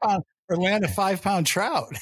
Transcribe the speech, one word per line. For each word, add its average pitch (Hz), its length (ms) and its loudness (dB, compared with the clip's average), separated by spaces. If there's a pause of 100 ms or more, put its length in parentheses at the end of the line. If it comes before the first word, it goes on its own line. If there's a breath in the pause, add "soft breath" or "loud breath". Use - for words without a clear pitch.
pound, 202 200 2 (260)
or 175 80 -2
land 196 280 2
a 170 40 2
five 190 340 0
pound 190 240 2
trout. 208 560 -2